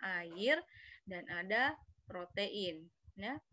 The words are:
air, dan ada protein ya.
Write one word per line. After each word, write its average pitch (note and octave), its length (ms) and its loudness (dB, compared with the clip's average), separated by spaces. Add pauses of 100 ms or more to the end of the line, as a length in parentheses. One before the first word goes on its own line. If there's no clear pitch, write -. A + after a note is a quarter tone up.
air, F#3 560 2 (480)
dan F3+ 240 -6
ada G#3+ 480 2 (320)
protein F3+ 800 -2 (280)
ya. A3+ 200 -4 (160)